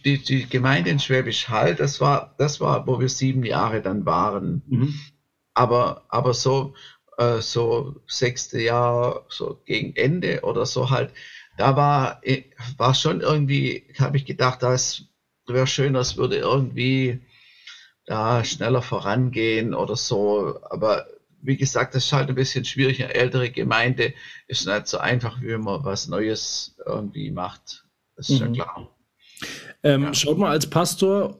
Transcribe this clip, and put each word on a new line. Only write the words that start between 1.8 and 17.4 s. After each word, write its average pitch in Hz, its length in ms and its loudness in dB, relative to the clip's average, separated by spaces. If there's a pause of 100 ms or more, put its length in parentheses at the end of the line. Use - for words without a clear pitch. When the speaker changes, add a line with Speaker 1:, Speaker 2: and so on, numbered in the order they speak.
Speaker 1:
war, 143 380 2
das 143 220 0
war, 143 260 0
wo 127 140 0
wir 127 80 2
sieben 131 360 0
Jahre 107 380 0
dann 95 240 -2
waren. 87 600 0
Speaker 2:
Mhm. 139 260 0 (600)
Speaker 1:
Aber, 120 540 2
aber 123 240 2
so, 135 420 0 (440)
äh, 120 220 2
so 117 640 -2
sechste - 540 -4
Jahr, 120 680 0
so - 380 -8
gegen - 300 -4
Ende 160 460 0
oder 107 220 0
so 127 260 0
halt, 127 220 0 (460)
da 127 180 4
war, 143 480 2
äh, 131 200 0 (320)
war 127 180 4
schon - 260 0
irgendwie, 139 640 0 (140)
hab 139 160 0
ich 139 100 0
gedacht, - 380 0
das 127 440 0 (400)
wär 127 200 2
schön, 139 280 0
das 123 220 0
würde 123 200 0
irgendwie 127 840 0 (840)